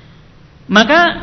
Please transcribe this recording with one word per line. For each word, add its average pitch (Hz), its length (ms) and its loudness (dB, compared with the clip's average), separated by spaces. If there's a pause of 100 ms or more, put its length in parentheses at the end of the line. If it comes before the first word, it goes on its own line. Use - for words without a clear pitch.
(720)
Maka 233 300 2 (220)